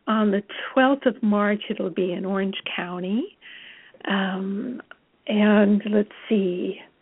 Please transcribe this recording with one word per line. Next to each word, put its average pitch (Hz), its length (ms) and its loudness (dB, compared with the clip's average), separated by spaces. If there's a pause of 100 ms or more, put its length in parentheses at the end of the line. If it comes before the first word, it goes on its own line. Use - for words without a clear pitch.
on 214 240 4
the 202 100 2 (320)
twelfth 269 320 4
of 233 160 0
March, 208 480 2
it'll 202 220 -4
be 185 220 -2
in 190 120 -6
Orange 196 320 -2 (180)
County. 185 640 -4 (680)
Um, 196 760 -4 (460)
and 208 640 4
let's 208 180 0 (180)
see, 190 520 -2 (220)